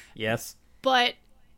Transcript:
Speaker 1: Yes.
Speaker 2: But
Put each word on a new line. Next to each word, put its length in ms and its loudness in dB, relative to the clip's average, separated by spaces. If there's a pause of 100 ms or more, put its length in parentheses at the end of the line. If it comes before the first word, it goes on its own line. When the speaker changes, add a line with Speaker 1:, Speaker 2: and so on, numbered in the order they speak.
(140)
Speaker 1:
Yes. 420 -4 (260)
Speaker 2:
But 320 2 (440)